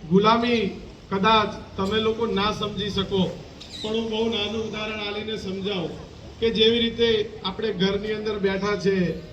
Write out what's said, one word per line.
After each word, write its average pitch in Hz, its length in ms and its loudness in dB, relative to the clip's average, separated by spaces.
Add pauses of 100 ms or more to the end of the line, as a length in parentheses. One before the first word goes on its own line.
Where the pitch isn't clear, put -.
(100)
ગુલામી 226 680 4 (300)
કદાચ 208 640 2
તમે 196 240 0
લોકો 220 260 0
ના 196 260 0
સમજી 208 380 -4
શકો, 185 400 0 (520)
પણ 214 120 -4
હું 226 160 -2
બહુ 220 180 0
નાનું 208 400 -2
ઉદાહરણ 214 320 -6
આલીને 208 360 -6
સમજાવું 185 540 -4 (500)
કે 226 100 2
જેવી 220 280 4
રીતે 233 520 2 (140)
આપણે 214 280 -2
ઘરની 196 400 0
અંદર 214 260 -4
બેઠા 196 380 0
છે 180 440 2 (120)